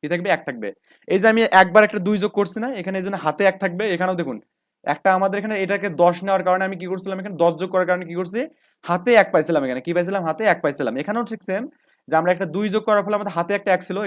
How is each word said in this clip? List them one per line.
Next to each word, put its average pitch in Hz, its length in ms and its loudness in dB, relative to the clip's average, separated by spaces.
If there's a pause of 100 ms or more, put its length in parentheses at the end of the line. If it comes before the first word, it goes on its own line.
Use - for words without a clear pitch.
কি 147 80 -10
থাকবে? 175 200 -2
এক 165 160 2
থাকবে। 113 240 -8 (380)
এই 196 140 2
যে 220 60 6
আমি 220 140 6 (200)
একবার 185 260 8
একটা 214 120 -4
দুই 202 180 0
যোগ 208 140 -2
করছি 202 280 -2
না 233 100 -4 (100)
এখানে, 190 200 -6
এই 185 60 -6
জন্য 196 120 -6
হাতে 151 280 -2
এক 190 180 4
থাকবে, 180 200 -4 (120)
এখানেও 185 200 -2
দেখুন 135 220 -6 (460)
একটা 160 300 0
আমাদের 190 260 0
এখানে 214 240 -6
এটাকে 196 260 -4
দশ 175 340 4
নেওয়ার 190 200 0
কারণে 185 220 2
আমি 190 160 -6
কি 185 100 -8
করছিলাম 190 280 -8
এখানে? 185 160 -10
দশ 165 260 2
যোগ 185 120 -6
করার 185 160 0
কারণে 180 160 0
কি 165 100 -10
করছি? 185 240 -6 (460)
হাতে 180 260 0 (100)
এক 185 120 4
পাইছিলাম 160 300 2
এখানে। 127 180 -4
কি 170 120 -8
পাইছিলাম? 180 340 -2
হাতে 160 160 -4
এক 180 180 2
পাইছিলাম। 139 400 -2
এখানেও 214 220 -4
ঠিক 220 200 -10
সেম, 196 200 -6 (440)
যে 135 80 -4
আমরা 170 160 2
একটা 185 140 0
দুই 185 240 -4
যোগ 214 180 -2
করার 208 180 2
ফলে 208 100 -2
আমাদের 202 220 -6
হাতে 175 160 -2
একটা 202 200 -4
এক 185 140 0
ছিল, 185 200 -6